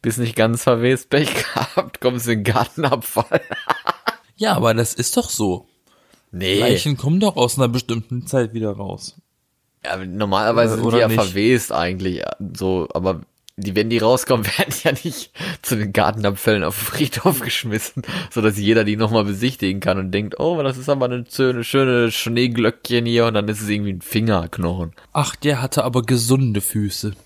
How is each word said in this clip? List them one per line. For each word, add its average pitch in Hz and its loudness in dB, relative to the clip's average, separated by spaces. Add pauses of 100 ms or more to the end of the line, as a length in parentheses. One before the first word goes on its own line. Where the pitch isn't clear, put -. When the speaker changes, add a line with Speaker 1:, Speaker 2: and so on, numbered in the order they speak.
Speaker 1:
bist 117 -2
nicht 113 -2
ganz 117 2
verwest, 123 2
Pech 147 2
gehabt, - -4
kommst 123 0
in 107 0
den 113 2
Gartenabfall. 117 0
<laughs> - -18 (880)
Speaker 2:
Ja, 214 2
aber 113 4
das 113 0
ist - -2
doch 240 0
so. 95 -2 (640)
Speaker 1:
Nee. 95 0
Speaker 2:
Leichen 120 2
kommen 160 0
doch 202 2
aus 123 2
einer 131 4
bestimmten 120 -4
Zeit 117 0
wieder 110 -2
raus. 98 -10 (680)
Speaker 1:
Ja, 87 -4
normalerweise 107 2
Speaker 2:
Oder, - -
Speaker 1:
sind 113 -2
die 113 0
Speaker 2:
oder 117 4
Speaker 1:
ja 113 6
Speaker 2:
nicht? 110 4
Speaker 1:
verwest 104 2
eigentlich, 90 -2 (320)
so, 92 0
aber 92 0 (340)
die, 98 -6
wenn 110 2
die 117 2
rauskommen, 113 2
<laughs> - -2
werden - 0
die - -16
ja 143 4
nicht - -8 (300)
zu - -2
den 104 -2
Gartenabfällen 104 0
auf 82 -2
den - -6
Friedhof 143 0
geschmissen, 110 -6 (260)
sodass 107 2
jeder 107 4
die 104 2
nochmal 110 2
besichtigen 101 -2
kann 92 0
und 95 -4
denkt, 104 -4
oh, 160 0
das 131 -2
ist 135 -6
aber 135 0
eine 123 -4
schöne, 123 0
schöne 123 2
Schneeglöckchen 117 0
hier 117 4
und 113 0
dann 104 2
ist 107 -4
es 107 -6
irgendwie 104 -2
ein 87 -10
Fingerknochen. 90 0 (200)
Speaker 2:
Ach, 147 -2
der 143 0
hatte 127 -2
aber 123 0
gesunde 120 2
Füße. 104 -4 (160)